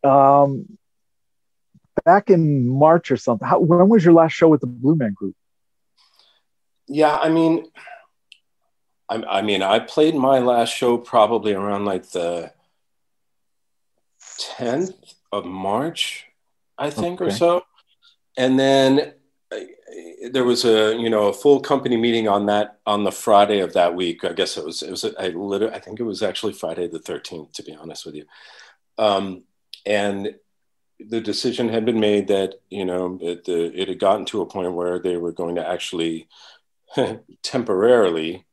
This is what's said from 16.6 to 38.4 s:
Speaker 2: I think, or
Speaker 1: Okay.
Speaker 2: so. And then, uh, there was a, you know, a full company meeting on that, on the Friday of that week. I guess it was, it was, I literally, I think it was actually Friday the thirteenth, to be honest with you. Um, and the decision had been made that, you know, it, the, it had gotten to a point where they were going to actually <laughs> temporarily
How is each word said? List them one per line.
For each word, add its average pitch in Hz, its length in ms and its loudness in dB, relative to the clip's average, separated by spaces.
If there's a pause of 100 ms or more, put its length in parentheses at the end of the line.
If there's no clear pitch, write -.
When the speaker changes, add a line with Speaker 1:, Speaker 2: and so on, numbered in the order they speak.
Speaker 2:
I 143 120 -6
think, 180 300 -6
or 180 60 -2
Speaker 1:
Okay. 175 80 -2
Speaker 2:
so. 175 300 2 (720)
And 131 220 2
then, 135 560 2 (380)
uh, 113 60 -10 (760)
there 131 120 0
was 120 200 0
a, 110 320 2
you 117 120 -4
know, 107 200 2
a 98 40 0
full 139 280 4
company 131 360 -2
meeting 113 320 0
on 101 180 2
that, 104 400 -2
on 104 180 -2
the 95 80 -2
Friday 101 480 4
of 87 140 -4
that 87 200 2
week. 87 300 -6
I 87 80 -4
guess 85 240 -4
it 78 80 -10
was, 82 180 -10
it - 80 -12
was, 90 140 -8
I 95 240 -6
literally, 98 460 -6
I 113 40 -14
think 107 220 -16
it 120 40 -6
was 110 180 -8
actually 98 300 -6
Friday 85 360 -8
the 82 100 -12
thirteenth, 78 540 -14
to - 100 -18
be 78 120 -18
honest 80 300 -18
with 76 120 -18
you. 73 80 -18 (760)
Um, 98 460 -2 (400)
and 101 500 -4 (640)
the 110 220 -6
decision 117 480 -4
had 110 160 -2
been 113 160 0
made 104 280 0
that, 98 260 -2 (160)
you 98 140 -8
know, 90 380 -6
it, 87 220 -8
the, 85 360 -4
it 95 80 -4
had 90 120 -8
gotten 95 260 2
to 107 140 -6
a 85 60 -4
point 90 260 -6
where 87 260 -4
they 87 180 -4
were 85 160 -6
going 85 240 -6
to 80 100 -6
actually 82 640 -6 (680)
<laughs> 123 120 -2 (340)
temporarily 95 1120 0